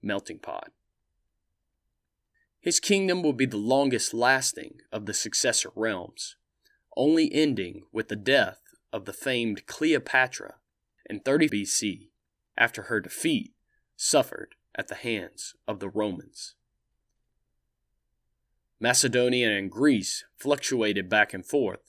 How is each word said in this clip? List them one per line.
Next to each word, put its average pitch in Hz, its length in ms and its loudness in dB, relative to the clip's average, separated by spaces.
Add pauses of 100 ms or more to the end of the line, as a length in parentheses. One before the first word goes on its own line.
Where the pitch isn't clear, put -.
melting 101 380 -6
pot. - 320 -12 (1900)
His - 220 0
kingdom 190 420 2
will 147 120 2
be 123 100 2
the 110 140 -4
longest 123 560 2
lasting 127 640 0 (120)
of 107 140 -8
the 104 80 -8
successor - 640 0
realms, 104 640 -6 (600)
only 156 380 4
ending 107 480 0 (100)
with 110 160 -4
the 107 80 -6
death 104 440 0 (340)
of 101 100 -6
the 95 80 -10
famed 117 540 -4
Cleopatra - 880 0 (540)
in 104 120 -8
thirty 151 280 4
B 104 180 -2
C, - 440 -4 (460)
after 113 260 2
her 107 180 -2
defeat - 520 -4 (440)
suffered - 580 0 (200)
at - 140 -8
the - 60 -10
hands 107 600 -8 (120)
of 104 140 -6
the 98 80 -6
Romans. 101 640 -6 (2250)
Macedonia 123 720 2
and 98 200 0
Greece 113 540 0 (120)
fluctuated 107 720 0
back 104 240 4
and 92 120 -10
forth 117 440 -2